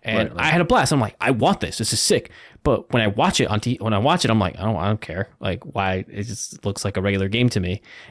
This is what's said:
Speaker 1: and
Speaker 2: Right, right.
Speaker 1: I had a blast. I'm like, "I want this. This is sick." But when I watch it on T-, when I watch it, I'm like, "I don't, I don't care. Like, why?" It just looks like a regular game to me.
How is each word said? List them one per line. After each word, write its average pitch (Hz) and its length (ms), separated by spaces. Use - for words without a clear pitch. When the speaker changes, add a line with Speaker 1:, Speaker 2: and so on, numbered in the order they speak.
Speaker 1:
and 110 280
Speaker 2:
Right, - 60
right. 135 100
Speaker 1:
I - 20
had 170 140
a - 20
blast. 214 260
I'm 147 100
like, 104 200
"I 127 120
want 135 280
this. - 180
This 110 140
is 110 80
sick." - 300
But - 320
when 120 80
I 107 60
watch 127 320
it 127 80
on 107 120
T-, 120 180
when 110 140
I 101 60
watch 143 260
it, 123 60
I'm 110 100
like, 92 180
"I 82 40
don't, 107 140
I 82 120
don't 107 140
care. 87 260
Like, - 260
why?" 95 440
It 104 160
just - 400
looks 98 180
like 98 140
a 92 60
regular 98 260
game 117 220
to 107 100
me. 90 220